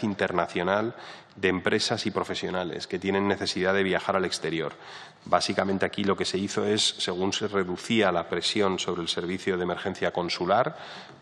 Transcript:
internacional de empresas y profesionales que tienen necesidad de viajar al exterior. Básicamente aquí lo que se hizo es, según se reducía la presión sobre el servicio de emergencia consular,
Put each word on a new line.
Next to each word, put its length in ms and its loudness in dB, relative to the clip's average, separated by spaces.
internacional 920 0
de 120 2
empresas 580 2
y 40 -2
profesionales 800 -4
que 100 -2
tienen 300 2
necesidad 440 0
de 120 4
viajar 320 2
al 80 2
exterior. 480 -2
Básicamente 640 2
aquí 160 -2
lo 140 2
que 80 -2
se 140 -2
hizo 260 -2
es, 180 2
según 500 0
se 140 -2
reducía 640 2
la 180 0
presión 500 2
sobre 240 -2
el 60 -4
servicio 480 -2
de 60 0
emergencia 500 -2
consular, 640 0